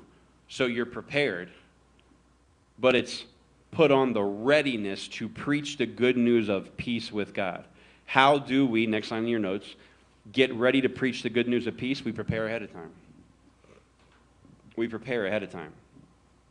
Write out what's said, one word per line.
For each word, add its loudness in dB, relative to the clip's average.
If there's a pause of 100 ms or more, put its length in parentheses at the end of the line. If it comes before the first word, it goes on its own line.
(480)
So -2
you're -2
prepared. -4 (1300)
But 4
it's -4 (460)
put 4
on 4
the 0
readiness 0
to -10
preach -4
the 0
good 2
news 4
of -2
peace -6
with -4
God. -6 (400)
How 6
do 2
we, 2
next -2
line -2
in -2
your 0
notes, -4 (560)
get 2
ready 4
to 2
preach -4
the -4
good 0
news 0
of -6
peace? -6
We -4
prepare -4
ahead -6
of -16
time. -16 (1900)
We -2
prepare -4
ahead -2
of -10
time. -14 (760)